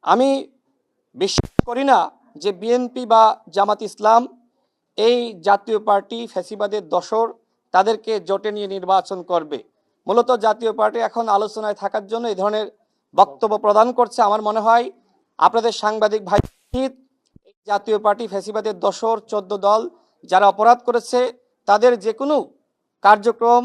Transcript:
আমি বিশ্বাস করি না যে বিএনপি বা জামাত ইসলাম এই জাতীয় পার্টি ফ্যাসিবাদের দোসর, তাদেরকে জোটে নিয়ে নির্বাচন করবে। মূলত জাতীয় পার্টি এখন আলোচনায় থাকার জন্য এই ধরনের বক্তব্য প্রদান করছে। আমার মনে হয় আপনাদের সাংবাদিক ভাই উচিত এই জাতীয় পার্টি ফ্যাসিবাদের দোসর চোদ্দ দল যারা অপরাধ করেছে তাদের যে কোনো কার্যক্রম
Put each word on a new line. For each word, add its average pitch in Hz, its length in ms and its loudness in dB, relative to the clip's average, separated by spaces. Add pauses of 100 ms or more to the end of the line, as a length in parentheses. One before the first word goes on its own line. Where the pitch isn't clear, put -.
আমি 233 240 2 (880)
বিশ্বাস - 360 -4 (140)
করি 247 180 -4
না 262 140 4 (380)
যে 160 160 -6
বিএনপি 240 540 -4
বা 226 160 4 (320)
জামাত 202 280 0
ইসলাম 220 400 2 (760)
এই 226 180 2 (300)
জাতীয় 202 320 0 (100)
পার্টি 202 380 -2
ফ্যাসিবাদের 202 640 -8
দোসর, 214 380 -2 (480)
তাদেরকে 214 380 2 (160)
জোটে 196 240 -4
নিয়ে 208 160 -8
নির্বাচন 190 540 -2
করবে। 160 360 -4 (480)
মূলত 233 240 0 (140)
জাতীয় 220 280 -2
পার্টি 214 260 -2 (100)
এখন 233 200 -6
আলোচনায় 208 540 -4
থাকার 202 240 -6
জন্য 226 220 -8
এই 202 120 -6
ধরনের 208 260 -2 (480)
বক্তব্য 202 440 2
প্রদান 214 340 2
করছে। 247 300 -2
আমার 214 200 0
মনে 214 180 -2
হয় 226 240 2 (540)
আপনাদের 220 340 2 (100)
সাংবাদিক 214 420 0
ভাই 196 200 0
উচিত - 480 -6 (520)
এই - 100 -20 (140)
জাতীয় 208 300 0
পার্টি 208 300 0
ফ্যাসিবাদের 202 500 -6
দোসর 220 380 -2 (100)
চোদ্দ 202 320 -6
দল 202 220 2 (440)
যারা 185 240 4
অপরাধ 220 360 4
করেছে 240 360 -2 (480)
তাদের 208 320 4
যে 214 120 -4
কোনো 277 240 -2 (680)
কার্যক্রম 233 600 4